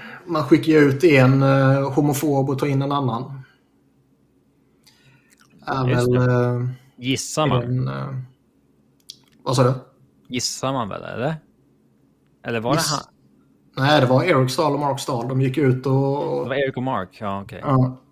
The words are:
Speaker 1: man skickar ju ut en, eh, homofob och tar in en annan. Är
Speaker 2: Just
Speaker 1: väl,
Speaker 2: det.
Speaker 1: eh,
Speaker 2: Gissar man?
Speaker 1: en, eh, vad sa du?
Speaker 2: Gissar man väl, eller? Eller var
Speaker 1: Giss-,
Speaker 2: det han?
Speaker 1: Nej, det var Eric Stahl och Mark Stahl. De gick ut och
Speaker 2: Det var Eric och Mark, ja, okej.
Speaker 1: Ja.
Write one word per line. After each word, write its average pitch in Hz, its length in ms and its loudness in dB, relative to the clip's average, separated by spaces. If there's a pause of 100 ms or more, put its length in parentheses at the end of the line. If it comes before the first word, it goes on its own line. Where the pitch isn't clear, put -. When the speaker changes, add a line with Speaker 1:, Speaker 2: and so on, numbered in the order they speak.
(260)
Speaker 1:
man 156 180 -2
skickar 160 280 4
ju 156 80 8
ut 139 240 4
en, 135 400 6
eh, 135 500 4
homofob 143 560 0
och 131 100 -2
tar 147 80 -2
in 135 140 0
en 139 100 -2
annan. 131 500 -4 (2250)
Är 135 220 -4
Speaker 2:
Just 123 180 2
Speaker 1:
väl, 123 60 2
Speaker 2:
det. 123 320 2
Speaker 1:
eh, 123 220 -2 (300)
Speaker 2:
Gissar 135 500 -2
man? 127 160 0
Speaker 1:
en, 127 240 -2
eh, 135 280 -8 (1300)
vad 131 120 -4
sa 131 80 4
du? 127 100 2 (540)
Speaker 2:
Gissar 127 460 -6
man 117 160 -4
väl, 50 140 -10
eller? 135 320 -6 (1080)
Eller 117 160 -6
var 120 140 -2
Speaker 1:
Giss-, 156 180 0
Speaker 2:
det 147 40 -2
han? - 180 -10 (640)
Speaker 1:
Nej, 143 240 4
det 127 60 2
var 127 160 4
Eric 135 280 2
Stahl 151 220 0
och 143 60 -4
Mark 135 200 -4
Stahl. 123 280 -6
De 131 140 -2
gick 135 160 -2
ut 127 280 2
och 139 580 -2
Speaker 2:
Det 120 60 -8
var 131 60 -4
Eric 135 220 -4
och 123 60 -6
Mark, 113 360 -6
ja, 98 220 -6
okej. 98 220 -14
Speaker 1:
Ja. 131 340 2 (140)